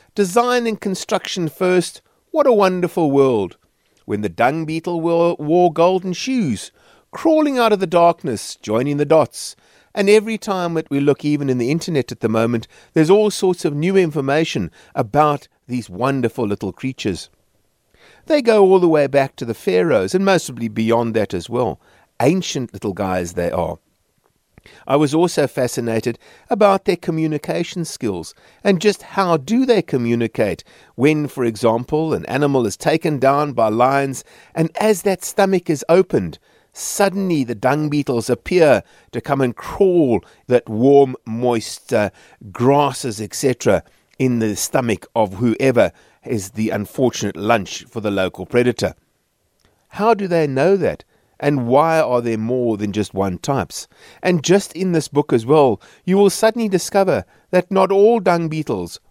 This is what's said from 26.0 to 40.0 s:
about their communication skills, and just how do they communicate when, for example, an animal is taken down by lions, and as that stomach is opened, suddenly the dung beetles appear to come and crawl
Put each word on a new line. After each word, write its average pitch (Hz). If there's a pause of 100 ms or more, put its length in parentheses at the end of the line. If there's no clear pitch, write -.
about 202
their 185
communication 160
skills, 95 (300)
and 190
just 208
how 180
do 220
they 226
communicate 117 (320)
when, 151
for 131
example, 120
an 87
animal 135
is 101
taken 156
down 143
by 117
lions, 131 (320)
and 165
as 208
that 196
stomach 190
is 151
opened, 151 (320)
suddenly 185
the 117
dung 143
beetles 135
appear 139 (280)
to 120
come 139
and 123
crawl 165 (260)